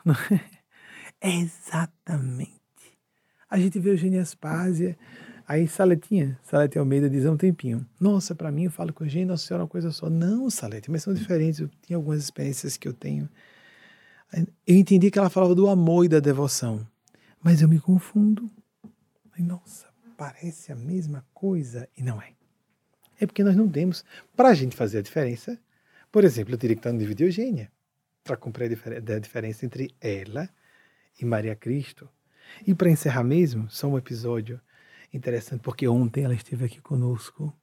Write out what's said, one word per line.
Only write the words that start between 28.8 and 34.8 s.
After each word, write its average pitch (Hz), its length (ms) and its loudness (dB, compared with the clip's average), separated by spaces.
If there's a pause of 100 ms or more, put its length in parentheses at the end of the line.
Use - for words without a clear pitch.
a 107 60 -2
diferença 110 460 -10
entre 131 360 -10
ela 107 480 -8 (720)
e - 40 -6
Maria 110 300 -4
Cristo. - 540 -8 (580)
E 190 80 2
pra 175 160 2
encerrar 127 340 0
mesmo, 127 460 0
só - 180 -6
um 139 100 0
episódio 120 600 -8 (520)